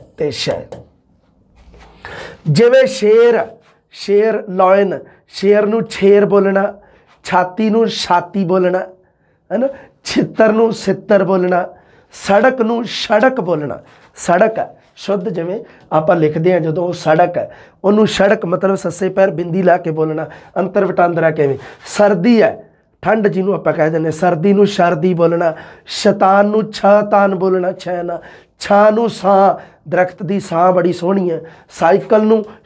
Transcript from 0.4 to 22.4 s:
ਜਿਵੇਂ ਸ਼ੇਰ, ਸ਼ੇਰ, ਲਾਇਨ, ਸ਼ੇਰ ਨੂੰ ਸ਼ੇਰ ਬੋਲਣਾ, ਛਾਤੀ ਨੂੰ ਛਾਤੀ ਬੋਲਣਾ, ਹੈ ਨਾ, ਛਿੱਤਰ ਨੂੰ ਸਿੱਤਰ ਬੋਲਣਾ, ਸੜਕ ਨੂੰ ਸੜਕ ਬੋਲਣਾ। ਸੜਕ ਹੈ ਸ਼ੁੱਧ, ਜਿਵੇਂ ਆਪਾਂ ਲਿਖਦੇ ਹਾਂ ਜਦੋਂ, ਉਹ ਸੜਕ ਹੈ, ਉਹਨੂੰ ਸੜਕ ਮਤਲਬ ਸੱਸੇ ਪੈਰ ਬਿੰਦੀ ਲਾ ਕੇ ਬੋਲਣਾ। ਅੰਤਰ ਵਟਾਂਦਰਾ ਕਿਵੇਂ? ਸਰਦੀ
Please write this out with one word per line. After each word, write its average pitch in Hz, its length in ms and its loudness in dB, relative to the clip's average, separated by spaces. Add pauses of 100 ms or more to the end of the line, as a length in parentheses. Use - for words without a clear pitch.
ਜਿਵੇਂ 240 380 4
ਸ਼ੇਰ, 226 580 2 (460)
ਸ਼ੇਰ, 208 580 -2
ਲਾਇਨ, 185 500 2 (280)
ਸ਼ੇਰ 208 380 2
ਨੂੰ 220 240 -2
ਸ਼ੇਰ 202 360 4
ਬੋਲਣਾ, 196 480 0 (500)
ਛਾਤੀ 185 460 0
ਨੂੰ 226 180 2
ਛਾਤੀ 180 580 -2
ਬੋਲਣਾ, 180 340 0 (720)
ਹੈ 185 60 -4
ਨਾ, 254 100 -2 (360)
ਛਿੱਤਰ - 480 0
ਨੂੰ 226 220 2
ਸਿੱਤਰ 196 500 -2
ਬੋਲਣਾ, 180 440 0 (440)
ਸੜਕ 247 500 0
ਨੂੰ 226 240 -2
ਸੜਕ 233 560 0
ਬੋਲਣਾ। 151 380 -4 (360)
ਸੜਕ 185 440 0
ਹੈ - 220 -12 (140)
ਸ਼ੁੱਧ, 196 340 -6
ਜਿਵੇਂ 180 340 -8 (280)
ਆਪਾਂ 160 240 2
ਲਿਖਦੇ 160 380 0
ਹਾਂ 175 60 0
ਜਦੋਂ, 165 280 -4
ਉਹ 180 60 -6
ਸੜਕ 165 440 0
ਹੈ, 113 180 -8 (280)
ਉਹਨੂੰ 208 240 2
ਸੜਕ 202 380 0
ਮਤਲਬ 180 300 -2
ਸੱਸੇ 185 340 -6
ਪੈਰ 190 220 0
ਬਿੰਦੀ 175 320 -4
ਲਾ 180 140 4
ਕੇ 170 140 -6
ਬੋਲਣਾ। 156 360 -4 (300)
ਅੰਤਰ 190 280 0
ਵਟਾਂਦਰਾ 175 460 0
ਕਿਵੇਂ? 143 260 0 (280)
ਸਰਦੀ 208 560 2